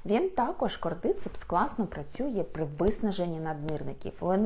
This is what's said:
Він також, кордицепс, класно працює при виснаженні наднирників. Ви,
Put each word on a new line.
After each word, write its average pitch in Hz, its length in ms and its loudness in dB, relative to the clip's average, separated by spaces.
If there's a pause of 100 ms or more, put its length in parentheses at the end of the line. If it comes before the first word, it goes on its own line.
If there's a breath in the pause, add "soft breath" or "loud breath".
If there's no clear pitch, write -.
Він 277 260 4
також, 262 460 0
кордицепс, - 680 -2
класно 185 420 2
працює 196 680 -2
при 156 120 -2
виснаженні 175 760 2
наднирників. 147 800 -4
Ви, 180 260 2